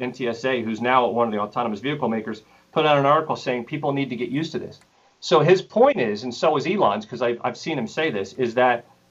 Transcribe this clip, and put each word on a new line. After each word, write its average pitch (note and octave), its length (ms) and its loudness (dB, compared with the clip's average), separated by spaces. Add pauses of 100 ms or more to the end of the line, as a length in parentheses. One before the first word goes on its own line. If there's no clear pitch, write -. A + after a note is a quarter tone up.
N B2 120 -6
T A#2+ 160 -4
S A2+ 160 -6
A, C3 180 0
who's A2 180 -4
now B2 280 4
at F#2+ 40 -2
one A#2 140 2
of A2 60 -4
the G#2 80 -2
autonomous G#2+ 400 -4
vehicle C#3 280 -4
makers, A2 340 -6 (280)
put D#3 160 2
out D3 120 6
an C#3 80 4
article D3+ 280 4
saying B2 300 -4
people C#3+ 280 -4
need C#3 180 -2
to B2 60 -6
get A#2 120 -4
used D3+ 240 -4
to - 80 -6
this. - 180 -14 (420)
So D#3+ 200 4
his F#3 220 6
point B3+ 360 4
is, G#2+ 240 -2
and B2 120 -6
so D#3 220 2
is C#3 100 -2
Elon's, B2 380 0
'cause B2 180 -8
I've, A#2+ 200 -2
I've B2+ 140 -4
seen D#3+ 220 -6
him A2+ 80 -4
say D#3 240 -4
this, G2 240 -6
is A#2 200 -2
that, B2 300 2 (260)